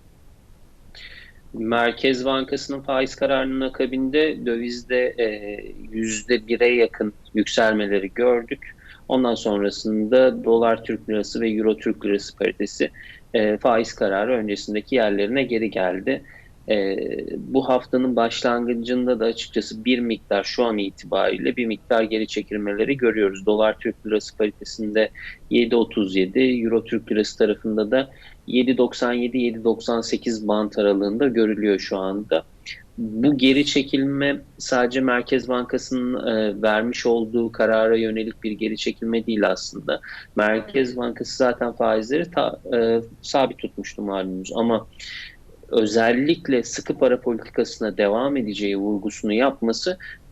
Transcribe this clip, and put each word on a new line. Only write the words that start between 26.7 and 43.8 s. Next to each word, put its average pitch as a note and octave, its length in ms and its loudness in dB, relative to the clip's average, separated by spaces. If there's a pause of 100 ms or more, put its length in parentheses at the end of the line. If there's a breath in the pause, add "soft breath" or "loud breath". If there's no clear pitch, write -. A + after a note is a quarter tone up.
Türk - 280 -4
lirası G#2+ 260 0
tarafında G#2+ 540 0
da C3 180 0 (380 loud breath)
yedi B2 300 2
doksan B2 360 2
yedi, B2 240 -2
yedi A2+ 260 -2
doksan A2+ 380 0
sekiz A2 460 -4
bant G#2 300 0
aralığında G2+ 500 2
görülüyor G#2+ 520 2
şu - 180 -4
anda. F#2+ 460 -2 (540 loud breath)
Bu A#2+ 400 2
geri C3+ 280 4
çekilme C#3 760 0 (160)
sadece B2 440 0
Merkez B2 480 2
Bankası'nın, B2 800 -2
e, G#2+ 340 0
vermiş A2 440 2
olduğu A#2 460 2
karara A2 460 4
yönelik A2 460 -4
bir A2 80 -2
geri G#2+ 260 -4
çekilme A2+ 480 -2
değil G#2 220 2
aslında. - 540 -4 (340 loud breath)
Merkez A2+ 600 0
Bankası A#2+ 400 -6
zaten B2 340 2
faizleri A#2 600 0
ta-, - 280 -2 (180)
e, A#2 240 4 (200)
sabit B2+ 360 0
tutmuştu - 440 -10